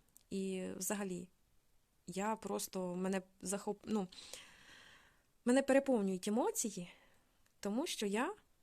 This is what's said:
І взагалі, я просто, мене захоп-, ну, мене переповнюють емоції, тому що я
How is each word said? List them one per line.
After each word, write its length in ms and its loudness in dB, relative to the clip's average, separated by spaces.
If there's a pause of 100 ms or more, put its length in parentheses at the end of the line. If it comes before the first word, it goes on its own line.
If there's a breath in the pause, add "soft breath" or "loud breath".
(300)
І 460 -2
взагалі, 520 -4 (800)
я 300 -2
просто, 600 -2
мене 260 0 (200)
захоп-, 420 -4
ну, 240 0 (1400 loud breath)
мене 180 6
переповнюють 680 4
емоції, 640 0 (680 loud breath)
тому 260 -2
що 200 -2
я 280 0 (280)